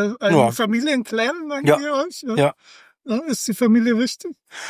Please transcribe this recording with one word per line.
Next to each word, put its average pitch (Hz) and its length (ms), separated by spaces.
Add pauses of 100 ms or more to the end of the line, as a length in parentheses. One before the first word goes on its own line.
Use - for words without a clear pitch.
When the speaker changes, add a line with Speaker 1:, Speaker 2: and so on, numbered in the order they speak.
(240)
Speaker 1:
einen 185 140
Speaker 2:
Ja. 120 140
Speaker 1:
Familienclan, 240 960
nennt 285 200
Speaker 2:
Ja. 302 120
Speaker 1:
ihr 294 140
euch, 311 280
ja? 240 140
Speaker 2:
Ja. 143 180 (520)
Speaker 1:
Ja, 226 100 (100)
ist - 220
die 214 60
Familie 233 440
wichtig? 262 340 (380)